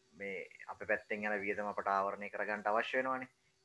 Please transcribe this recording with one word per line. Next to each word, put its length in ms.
මේ 320
අපේ 200
පැත්තෙන් 400
යන 140
වියදම 280
අපට 180
ආවරණය 420
කරගන්න 360
අවශ්‍ය 320
වෙනවනේ. 320